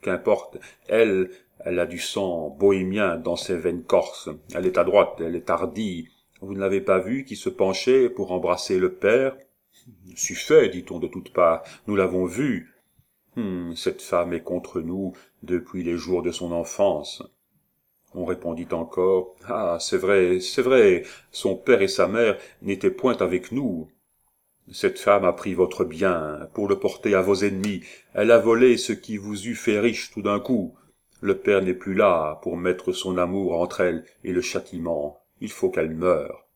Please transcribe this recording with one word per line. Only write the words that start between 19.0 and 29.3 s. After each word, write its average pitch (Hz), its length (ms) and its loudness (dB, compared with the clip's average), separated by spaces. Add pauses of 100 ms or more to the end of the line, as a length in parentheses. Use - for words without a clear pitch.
Ah, 87 320 -2
c'est - 180 -4
vrai, 92 420 4
c'est - 220 -4
vrai, 113 420 6 (280)
son - 240 -2
père 113 260 4
et 95 60 2
sa 92 200 2
mère 107 300 2 (240)
n'étaient 95 300 0
point 123 260 0
avec 90 340 -2
nous. 107 380 -4 (840)
Cette - 280 -2
femme 101 260 4
a 87 80 4
pris 95 220 -6
votre 90 280 0
bien 80 680 -2
pour 104 140 -2
le 98 100 2
porter 101 380 -2
à 92 60 4
vos 95 220 2
ennemis. 98 400 -2 (300)
Elle 107 180 4
a 117 60 10
volé 117 400 6
ce 113 160 -4
qui 104 240 -8
vous 101 300 -10